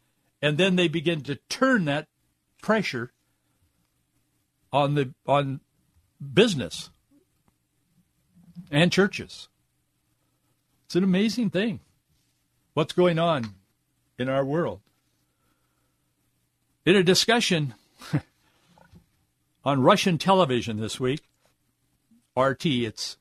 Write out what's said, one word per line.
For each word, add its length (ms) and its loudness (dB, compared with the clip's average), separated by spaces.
and 160 0
then 200 2
they 120 2
begin 340 -4
to 140 -8
turn 380 2
that 200 -4
pressure 500 -2
on 220 0
the, 180 -2
on 340 0
business 580 0
and 220 2
churches. 560 -2
It's 100 -8
an 80 2
amazing 460 0
thing 300 -4
what's 180 -2
going 260 2
on 360 0
in 100 -4
our 160 0
world. 360 -4
In 120 4
a 60 6
discussion 720 2
<laughs> 20 2
on 180 0
Russian 360 4
television 600 0
this 200 -8
week, 220 -4
R 180 0
T, 300 -2
it's 360 -10